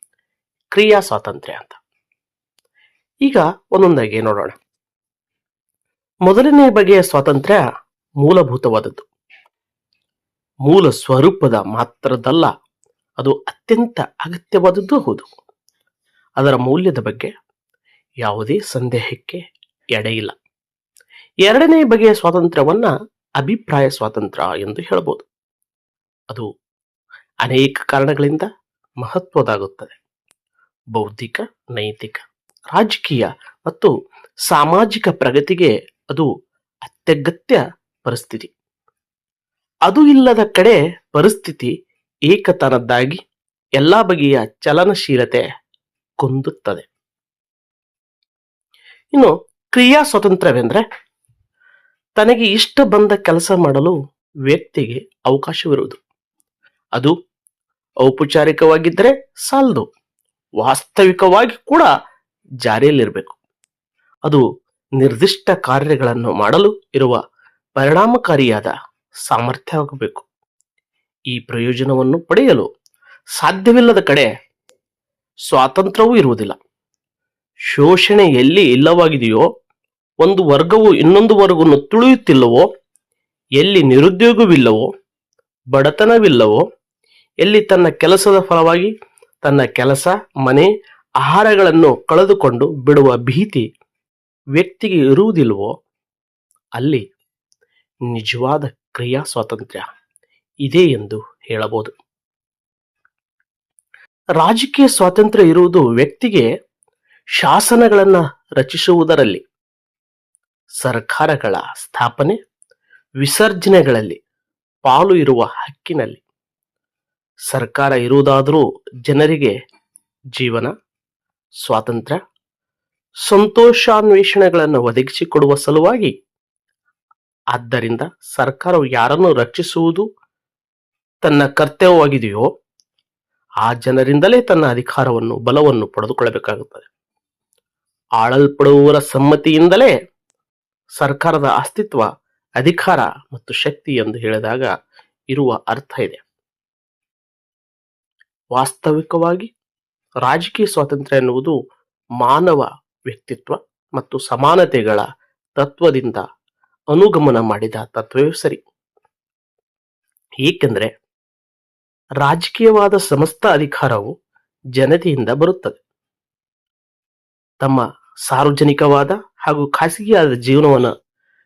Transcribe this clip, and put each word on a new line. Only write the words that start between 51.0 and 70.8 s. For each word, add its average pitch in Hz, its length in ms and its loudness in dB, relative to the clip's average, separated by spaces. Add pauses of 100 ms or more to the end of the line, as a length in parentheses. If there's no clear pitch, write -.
ತನಗೆ 226 360 2
ಇಷ್ಟ - 320 -2
ಬಂದ 208 280 2
ಕೆಲಸ 170 400 -2
ಮಾಡಲು 151 640 0 (200)
ವ್ಯಕ್ತಿಗೆ 135 720 -4 (160)
ಅವಕಾಶವಿರುವುದು. 139 720 -4 (960)
ಅದು 151 360 -2 (720)
ಔಪಚಾರಿಕವಾಗಿದ್ದರೆ 160 1400 0
ಸಾಲದು, 262 580 -2 (640)
ವಾಸ್ತವಿಕವಾಗಿ 185 1080 0
ಕೂಡ 320 160 2 (720)
ಜಾರಿಯಲ್ಲಿರಬೇಕು. 120 840 -2 (840)
ಅದು 147 380 0 (320)
ನಿರ್ದಿಷ್ಟ 135 560 0
ಕಾರ್ಯಗಳನ್ನು 127 840 -2
ಮಾಡಲು 151 460 0
ಇರುವ 131 500 -4 (440)
ಪರಿಣಾಮಕಾರಿಯಾದ 147 920 0 (480)
ಸಾಮರ್ಥ್ಯವಾಗಬೇಕು. 131 1160 -8 (960)